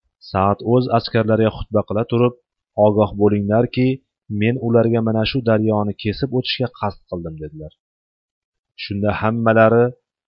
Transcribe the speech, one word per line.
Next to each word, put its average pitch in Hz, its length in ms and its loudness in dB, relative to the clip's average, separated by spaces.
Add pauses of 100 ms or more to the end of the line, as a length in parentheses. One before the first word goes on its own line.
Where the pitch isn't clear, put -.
(220)
Sa'd 98 400 0
o'z 123 260 2
askarlariga 110 640 0
xutba - 320 -4
qila 101 220 -4
turib: 120 300 0 (420)
"Ogoh 104 360 4
bo'linglarki, 104 760 0 (420)
men 104 280 0
ularga 117 420 2
mana 110 240 0
shu 120 160 -4
daryoni 107 540 0
kesib 107 380 -4
o'tishga 127 380 -4
qasd - 320 -8
qildim", 82 340 -10
dedilar. 151 360 -14 (1080)
Shunda 101 340 -4
hammalari: 113 720 2 (440)